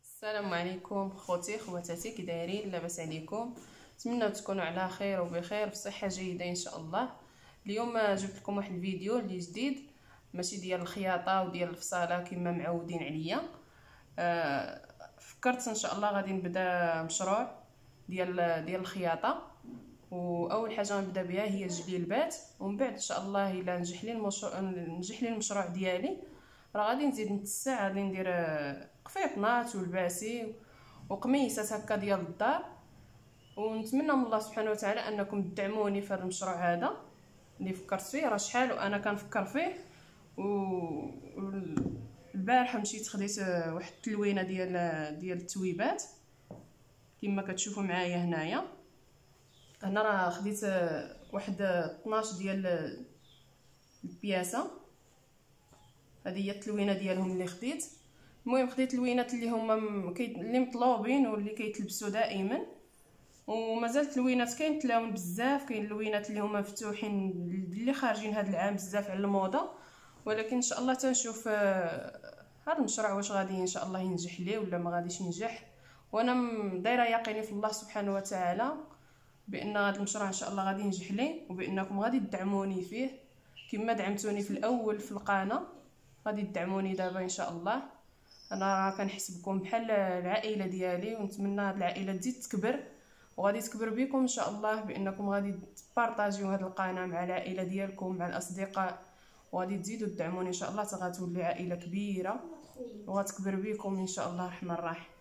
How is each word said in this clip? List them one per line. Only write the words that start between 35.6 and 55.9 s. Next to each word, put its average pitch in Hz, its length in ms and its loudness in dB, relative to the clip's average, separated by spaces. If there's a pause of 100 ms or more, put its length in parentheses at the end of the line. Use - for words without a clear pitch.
في 202 120 -2
هذا 185 80 -2
المشروع 180 520 0
هذا 254 240 2 (640)
اللي 185 140 -2
فكرت 190 280 -2
فيه، 294 260 0
راه 214 100 4
شحال 247 340 2
وانا 202 260 0
كنفكر 202 480 0
فيه. 349 320 0 (600)
و-، 190 720 0 (1200)
والبارحه 247 460 4
مشيت 214 280 -4
خديت، 202 320 -2
آه، 175 360 0
واحد 180 160 -6
التلوينه 202 500 2
ديال، 175 800 0
ديال 180 180 -2
التويبات 190 640 0 (1160)
كما 196 200 2
كتشوفوا 196 420 -2
معايا 175 340 2
هنايا. 175 460 2 (1200)
انا 196 180 2
راه 202 280 6
خديت، 208 340 -2
آه، 175 520 0 (180)
واحد، 190 280 -2
آه، 180 240 4
اثناش 220 520 -2
ديال 196 280 0 (1400)
البياسه، 185 680 0 (1500)